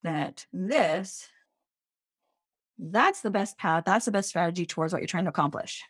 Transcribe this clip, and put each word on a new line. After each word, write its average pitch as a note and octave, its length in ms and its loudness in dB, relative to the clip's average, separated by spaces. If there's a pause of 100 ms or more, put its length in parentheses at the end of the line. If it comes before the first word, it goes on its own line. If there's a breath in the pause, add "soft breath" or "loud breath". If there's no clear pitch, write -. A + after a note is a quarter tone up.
that D3+ 480 -4
this, F#3+ 760 0 (1500)
that's A#3+ 440 2
the G#3 100 -2
best G3+ 260 -2
path, E3 280 2
that's G3+ 200 4
the A3+ 60 0
best G3 160 0
strategy E3+ 380 0
towards D#3+ 260 -2
what F#3 100 -2
you're E3 60 -6
trying F#3 160 0
to F3 60 0
accomplish. - 600 -2